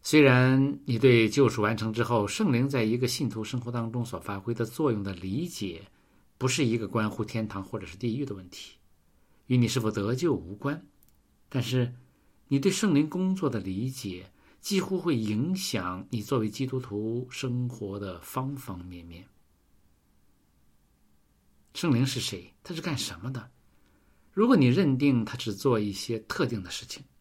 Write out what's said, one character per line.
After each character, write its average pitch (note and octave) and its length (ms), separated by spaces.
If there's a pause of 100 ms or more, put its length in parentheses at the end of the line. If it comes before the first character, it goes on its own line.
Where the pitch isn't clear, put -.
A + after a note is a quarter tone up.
虽 D3+ 160
然 C3 640
你 A#2+ 120
对 A#2 320
救 C3+ 180
赎 G#2+ 140
完 G#2+ 160
成 A2 160
之 A2+ 100
后， G#2+ 240
圣 G3+ 240
灵 B2 160
在 C3+ 160
一 A2 140
个 B2 100
信 B2 220
徒 G#2+ 140
生 A#2+ 180
活 A#2+ 100
当 A#2 200
中 A#2+ 120
所 - 160
发 G2 200
挥 A2+ 120
的 A#2 140
作 C#3+ 260
用 G#2 120
的 G2 100
理 G#2 340
解 F2 400 (520)
不 B2+ 80
是 C3+ 180
一 A#2 100
个 A2 120
关 A2 200
乎 G#2+ 160
天 A2 240
堂 G2 160
或 G#2 140
者 F#2 80
是 F#2 100
地 A#2 220
狱 C#3+ 80
的 G#2 80
问 F#2 160
题， - 280 (680)
与 B2+ 100
你 A#2+ 120
是 A#2+ 120
否 A2 120
得 G#2+ 240
救 D#3 180
无 F2 220
关， C#3+ 320 (600)
但 B2+ 120
是 B2 320 (540)
你 C#3 120
对 F#3 120
圣 F#3+ 240
灵 D3+ 120
工 F#3 280
作 F3 120
的 A2 120
理 F#2+ 320
解 F2+ 380 (300)
几 F#3+ 220
乎 F#3 160
会 E3+ 180
影 A2+ 400
响 F#2+ 540
你 A#2+ 100
作 A#2+ 200
为 G#2+ 100
基 C3 160
督 B2+ 140
徒 A2+ 500
生 B2 400
活 G#2 300
的 F#2 220
方 C3+ 340
方 F#2+ 280
面 F2 220
面。 E2+ 200 (2500)
圣 E3 180
灵 A#2+ 120
是 B2+ 140
谁？ - 320 (120)
他 F3+ 100
是 D#3+ 80
干 D3 160
什 - 240
么 B2+ 100
的？ B2+ 200 (840)
如 G#3+ 140
果 B3 100
你 C#3 80
认 C3+ 320
定 B2+ 260
他 A2+ 140
只 G#2+ 160
做 A#2 260
一 G#2 120
些 A2+ 300
特 - 260
定 A2 160
的 E2+ 80
事 - 160
情， - 160 (180)